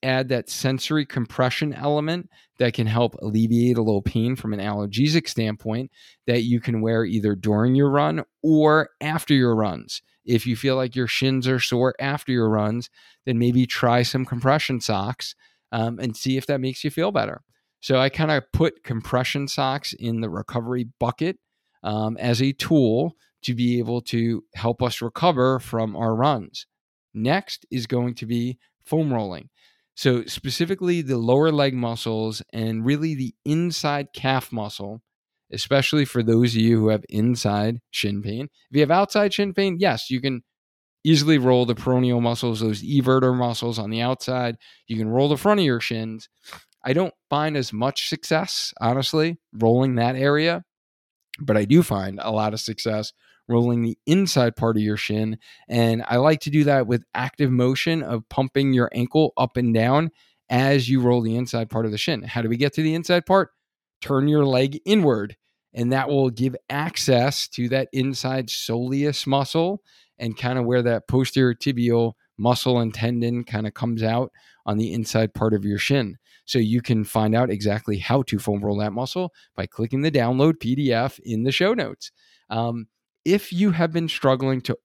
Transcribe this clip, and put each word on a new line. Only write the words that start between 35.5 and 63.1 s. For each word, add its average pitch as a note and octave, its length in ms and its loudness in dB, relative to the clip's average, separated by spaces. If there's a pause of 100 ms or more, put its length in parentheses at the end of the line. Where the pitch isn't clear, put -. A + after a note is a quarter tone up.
especially C#3 520 2
for B2 180 -2
those A2+ 320 4
of A#2 80 2
you A2+ 180 6
who G#2+ 100 4
have G#2+ 180 0
inside A2 720 0 (120)
shin G2+ 300 -4
pain. A2+ 280 -8 (200)
If C3 60 -6
you D3 60 4
have C#3+ 100 4
outside G3+ 420 2
shin G3+ 200 -2
pain, G3 260 0
yes, D#3+ 300 0
you C3 100 -2
can B2+ 240 -4 (640)
easily D#3 320 6
roll B2+ 280 4
the A#2 100 0
peroneal B2 460 2
muscles, A#2 380 0
those G#2+ 220 -2
everter C3 520 2
muscles A#2+ 460 -2
on G#2 100 -6
the A2+ 120 -4
outside. B2 560 -4 (300)
You A2+ 100 -6
can A2 100 -2
roll C3 220 2
the D3 80 2
front G#3 240 2
of E3+ 40 2
your B2 140 2
shins. A2 480 -8 (560)
I B2+ 80 -4
don't E3+ 220 0 (160)
find D3+ 260 -2
as C3 160 -4
much A#2+ 380 -4
success, - 720 -4
honestly, C#3+ 560 0 (160)
rolling B2 420 4
that A#2+ 220 2
area, D3+ 480 2 (760)
but C3 160 0
I G#2+ 80 4
do C#3+ 200 6
find G2 380 -4
a A2+ 100 -4
lot G#2+ 220 0
of A2 60 -8
success G#2+ 540 -6 (360)
rolling A#2+ 320 2
the A#2 240 -2
inside D3 500 2
part A2+ 220 0
of G#2+ 40 2
your G#2+ 140 0
shin. A2 420 -4 (300)
And A#2 400 2
I A#2+ 80 0
like D3 260 4
to - 80 -6
do D3+ 140 4
that C3+ 240 2
with A#2+ 160 0 (100)
active C3 380 -2
motion C3 500 0
of A2+ 280 -6
pumping C3+ 420 0
your B2 220 4
ankle C#3 420 0
up B2 220 0
and A#2+ 160 2
down C3 380 2 (380)
as C3 400 2
you C3 120 2
roll B2 200 4
the A2+ 140 -2
inside A#2+ 340 -4
part A2+ 160 -2
of A2 60 -2
the G#2 60 -6
shin. B2+ 260 -4
How A#2+ 180 -6
do A2+ 60 -2
we A#2 80 0
get C#3 200 0
to D#3+ 60 -2
the D#3 120 0
inside E3+ 320 0